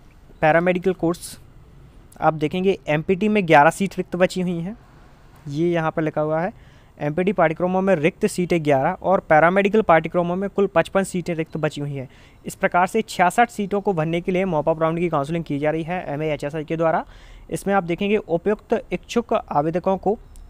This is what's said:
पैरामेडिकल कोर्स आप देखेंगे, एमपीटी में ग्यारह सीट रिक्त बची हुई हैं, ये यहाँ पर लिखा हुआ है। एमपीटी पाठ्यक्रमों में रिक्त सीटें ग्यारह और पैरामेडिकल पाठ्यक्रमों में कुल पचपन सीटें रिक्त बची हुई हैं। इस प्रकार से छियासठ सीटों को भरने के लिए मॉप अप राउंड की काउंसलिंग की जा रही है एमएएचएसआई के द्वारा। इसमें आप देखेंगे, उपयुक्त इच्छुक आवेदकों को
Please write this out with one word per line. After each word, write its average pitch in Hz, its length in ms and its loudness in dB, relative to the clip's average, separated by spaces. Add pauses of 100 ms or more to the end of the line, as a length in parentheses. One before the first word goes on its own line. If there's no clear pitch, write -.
(400)
पैरामेडिकल 175 520 2
कोर्स - 480 -4 (800)
आप 160 140 2
देखेंगे, 185 440 -2 (100)
एमपीटी 180 400 0
में 208 180 2
ग्यारह 151 240 8
सीट 190 260 -4
रिक्त 180 200 -6
बची 185 240 0
हुई 175 180 -4
हैं, 190 180 -8 (720)
ये 156 220 -2
यहाँ 160 200 0
पर 165 120 -2
लिखा 151 180 -2
हुआ 156 200 -2
है। 190 120 -4 (480)
एमपीटी 165 320 -2
पाठ्यक्रमों 180 480 2
में 190 140 2
रिक्त 160 320 0
सीटें 175 380 -2
ग्यारह 143 260 2
और 185 300 0
पैरामेडिकल 190 600 4
पाठ्यक्रमों 175 540 2
में 196 140 -6
कुल 202 160 0
पचपन 185 360 0
सीटें 175 320 -4
रिक्त 160 220 -6
बची 151 240 -4
हुई 143 140 -8
हैं। 131 140 -10 (380)
इस - 80 -10
प्रकार 196 320 0
से 220 160 -2
छियासठ 196 480 2
सीटों 202 300 -4
को 202 120 -2
भरने 165 280 -2
के 185 120 -4
लिए 180 120 0
मॉप 160 240 0
अप 160 140 0
राउंड 160 160 0
की 175 100 -2
काउंसलिंग 160 360 -2
की 143 140 -6
जा 151 120 0
रही 160 120 -4
है 160 320 -8
एमएएचएसआई 151 500 -6
के 165 120 -4
द्वारा। 165 280 0 (460)
इसमें 196 240 -4
आप 196 100 0
देखेंगे, 202 320 -2
उपयुक्त 202 760 -2
इच्छुक - 420 -4
आवेदकों 170 600 -2
को 190 220 -2 (320)